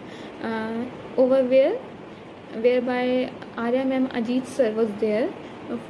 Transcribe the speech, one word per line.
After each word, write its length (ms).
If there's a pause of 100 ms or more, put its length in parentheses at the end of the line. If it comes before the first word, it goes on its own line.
(440)
uh, 400 (340)
over 240
where, 320 (880)
whereby 640 (320)
आर्या 260
मैम, 220
अजीत 380
सर 300
was 140 (160)
there 240 (600)